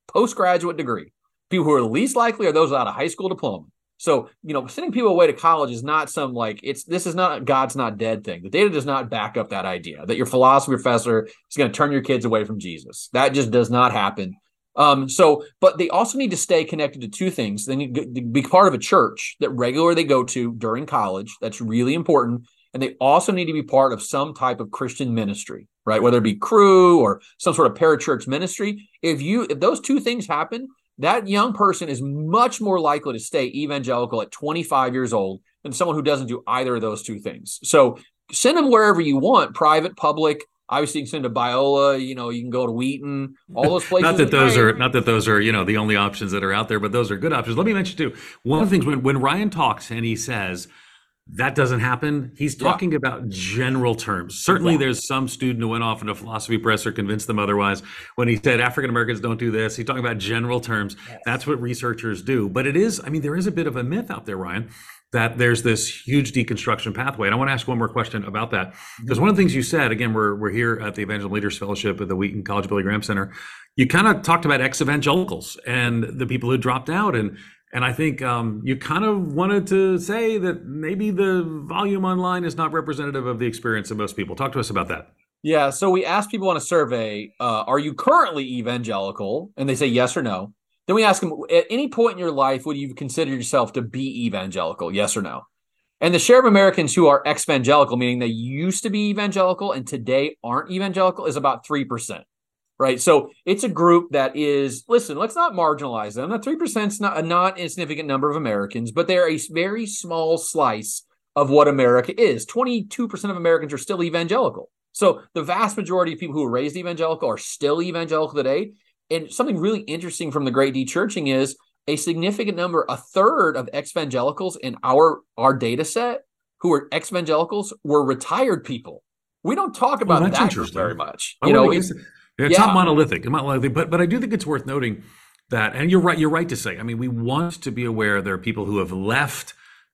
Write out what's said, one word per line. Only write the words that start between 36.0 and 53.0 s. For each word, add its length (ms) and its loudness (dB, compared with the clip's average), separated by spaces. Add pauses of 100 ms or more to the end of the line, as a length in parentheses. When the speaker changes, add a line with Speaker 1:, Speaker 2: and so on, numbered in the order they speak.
Speaker 1:
doesn't 240 0
do 200 -8
either 280 -2
of 80 -2
those 200 -4
two 160 -10
things. 440 -12
So 340 6 (340)
send 280 2
them 120 4
wherever 300 6
you 160 2
want, 380 4
private, 420 2
public. 480 0 (240)
Obviously, 320 -2
you 60 -6
can 60 -14
send 100 -6
to 80 -2
Biola, 760 2
you 120 -8
know, 140 -8
you 120 -6
can 80 -8
go 160 0
to 60 -2
Wheaton, 640 -4 (180)
all 140 2
those 160 0
Speaker 2:
<laughs> 20 -10
Speaker 1:
places 160 2
Speaker 2:
Not 140 4
that 160 4
Speaker 1:
that 40 4
Speaker 2:
those 200 6
Speaker 1:
may 60 6
Speaker 2:
are, 100 6
not 220 0
that 120 0
those 220 2
are, 120 4
you 120 2
know, 100 2
the 140 0
only 180 0
options 380 0
that 100 -2
are 100 0
out 160 0
there, 120 0
but 100 -2
those 220 0
are 40 -4
good 160 -2
options. 240 -2
Let 100 0
me 60 2
mention, 240 -4
too, 200 -4 (260)
one 180 2
of 80 2
the 60 2
things 100 4
when, 200 -2
when 140 2
Ryan 300 0
talks 440 -2
and 120 -4
he 120 -2
says, 500 -6 (680)
"That 200 -2
doesn't 240 2
happen," 580 -2
he's 240 -4
Speaker 1:
Yeah. 80 2
Speaker 2:
talking 260 0
about 340 -4